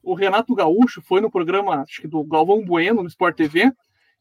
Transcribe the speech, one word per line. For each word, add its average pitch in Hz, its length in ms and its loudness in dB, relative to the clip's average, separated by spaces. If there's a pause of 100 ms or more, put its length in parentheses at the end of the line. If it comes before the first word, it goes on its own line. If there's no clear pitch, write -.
o 180 120 -4
Renato 196 400 0
Gaúcho 190 460 2
foi 185 200 0
no 220 100 -2
programa, 180 520 -2
acho - 180 -14
que 160 80 -16
do 151 160 -4
Galvão 165 400 0
Bueno, 180 380 0
no 175 60 -8
Sport 175 280 -2
T 160 100 0
V, 180 260 2 (480)